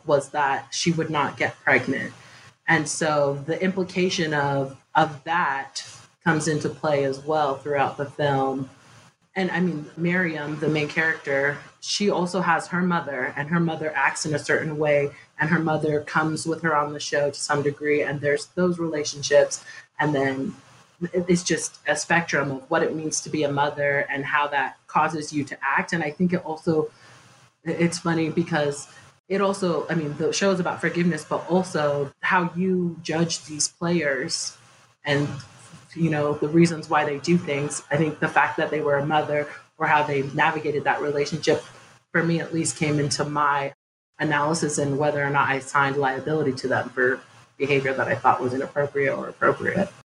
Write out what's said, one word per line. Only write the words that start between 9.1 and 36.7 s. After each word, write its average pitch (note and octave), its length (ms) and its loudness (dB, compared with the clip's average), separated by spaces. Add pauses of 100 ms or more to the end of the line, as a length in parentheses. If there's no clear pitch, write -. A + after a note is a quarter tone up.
And F#3 160 -2
I E3+ 120 0
mean, D#3 240 -2 (100)
Miriam, E3 640 -2
the D#3 80 0
main D3+ 220 0
character, D3 680 0 (220)
she - 300 -2
also F3+ 320 0
has E3 260 0
her F3 140 -2
mother, C#3+ 560 -2
and D3 100 -4
her E3+ 140 2
mother D#3 340 -2
acts C#3 300 0
in D#3 100 0
a D3 40 0
certain D3+ 380 0
way, C#3+ 340 2 (280)
and D3+ 100 0
her E3 100 2
mother D#3 420 0
comes D#3 440 0
with D#3+ 180 -4
her D#3+ 120 2
on D3 160 0
the D3 80 -8
show C#3+ 320 0
to - 80 -10
some C#3+ 240 0
degree, D3 380 0
and C#3+ 180 -4
there's C#3+ 360 0
those F3+ 220 2
relationships. D3 840 2 (340)
And D3+ 160 2
then C3+ 420 0 (580)
it, F3+ 160 0
it's F3 140 4
just - 440 -2
a D3 80 2
spectrum D#3 560 0
of C3+ 180 -8
what E3 140 2
it C3+ 100 0
means D#3 280 -4
to - 80 -10
be D3+ 140 0
a C#3+ 80 0
mother C#3+ 580 0
and C#3 160 -4
how D3 220 0
that C#3 280 -2 (120)
causes D#3 440 -2
you D3 140 -2
to C#3+ 180 -12
act. D3+ 300 0
And E3+ 100 0
I D3 80 -4
think F3 220 0
it F3+ 100 0
also, D#3 480 0 (720)
it's E3+ 360 0
funny E3 300 0
because D3+ 600 0 (400)
it F#3+ 100 0
also, G3 500 0
I G3 60 0
mean, D3 220 -2
the D#3 160 0
show G3+ 180 2
is F#3 80 2
about E3 220 -2
forgiveness, E3+ 420 0
but - 260 -4
also D3 720 0
how F3 340 2
you F3+ 480 0
judge E3 440 -2
these - 240 -4
players D#3+ 880 -2 (480)
and, C#3+ 240 2 (640)
you E3 140 2
know, D3 240 0
the D3 140 -2
reasons D#3+ 420 4